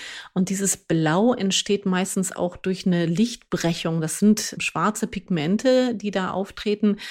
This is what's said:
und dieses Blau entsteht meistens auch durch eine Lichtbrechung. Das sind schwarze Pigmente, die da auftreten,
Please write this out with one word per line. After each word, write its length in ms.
und 160
dieses 260
Blau 580
entsteht 520
meistens 500
auch 220
durch 280
eine 200
Lichtbrechung. 960
Das 180
sind 400
schwarze 480
Pigmente, 880
die 160
da 200
auftreten, 640